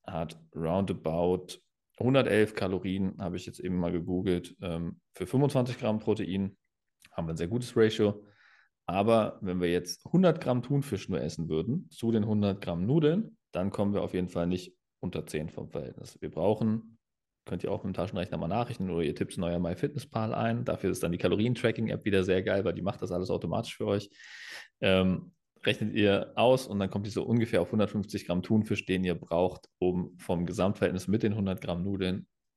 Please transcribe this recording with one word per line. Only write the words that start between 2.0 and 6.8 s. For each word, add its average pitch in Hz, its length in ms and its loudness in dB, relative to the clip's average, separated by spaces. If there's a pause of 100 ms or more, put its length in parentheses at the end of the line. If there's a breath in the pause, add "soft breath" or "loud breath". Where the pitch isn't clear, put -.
Kalorien, 95 640 -2
habe 92 160 -4
ich 92 100 -10
jetzt - 140 -12
eben 92 160 -2
mal 85 160 0
gegoogelt, 90 680 0
ähm, 85 400 -6 (140)
für 92 140 -6
fünfundzwanzig 131 500 2
Gramm 110 220 0
Protein, 98 560 -2 (560)